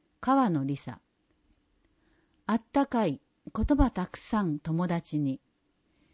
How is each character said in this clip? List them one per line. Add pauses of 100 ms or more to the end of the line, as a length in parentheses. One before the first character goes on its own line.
(220)
川
野
梨
沙。 (1400)
あ
っ
た
か
い。 (320)
言
葉
た
く
さ
ん
友
達
に。 (720)